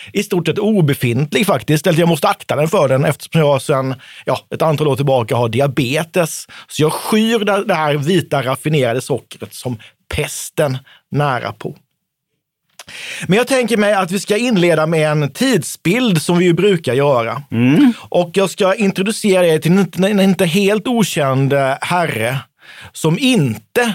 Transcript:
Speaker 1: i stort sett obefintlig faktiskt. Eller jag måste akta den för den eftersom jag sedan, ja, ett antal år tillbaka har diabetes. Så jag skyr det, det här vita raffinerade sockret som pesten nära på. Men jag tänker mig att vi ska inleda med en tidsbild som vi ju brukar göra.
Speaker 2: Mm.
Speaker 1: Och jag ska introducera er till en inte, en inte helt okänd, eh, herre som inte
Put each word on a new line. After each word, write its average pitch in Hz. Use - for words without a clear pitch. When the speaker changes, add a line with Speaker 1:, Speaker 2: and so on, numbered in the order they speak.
Speaker 1:
i 208
stort 175
sett 160
obefintlig 156
faktiskt. 151
Eller 165
jag 170
måste 165
akta 196
den 151
för 160
den 131
eftersom 160
jag 143
sedan, 135
ja, 131
ett -
antal 151
år 135
tillbaka 131
har 120
diabetes. 143
Så -
jag 151
skyr 220
det, 202
det 196
här 156
vita 151
raffinerade 127
sockret -
som 127
pesten 143
nära 123
på. -
Men 180
jag 240
tänker 247
mig 208
att 190
vi 196
ska 208
inleda 175
med 156
en 151
tidsbild 220
som 175
vi 180
ju 175
brukar 175
göra. 127
Speaker 2:
Mm. 147
Speaker 1:
Och 175
jag 190
ska 190
introducera 196
er 156
till 160
en 190
inte, 180
en 208
inte 190
helt 202
okänd, 139
eh, 139
herre 139
som 160
inte 226